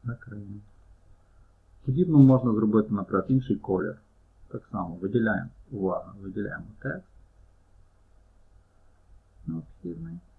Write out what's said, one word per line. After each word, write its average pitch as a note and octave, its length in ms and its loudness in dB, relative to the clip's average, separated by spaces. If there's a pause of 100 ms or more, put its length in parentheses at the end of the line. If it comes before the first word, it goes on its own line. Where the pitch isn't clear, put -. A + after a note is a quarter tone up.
Закриємо. G#2 560 -12 (1300)
Подібно D#3 320 4
можна C3 360 8
зробити, G#2+ 400 2
наприклад, G2 340 -2
інший C3 280 0
колір. F#2 420 -4 (500)
Так - 240 -14
само F2 240 -8
виділяємо, G2 540 -2 (220)
увага, F#2+ 500 -6
виділяємо F#2+ 440 -10 (140)
текст D#3+ 280 -10 (2500)
необхідний. - 720 -14 (200)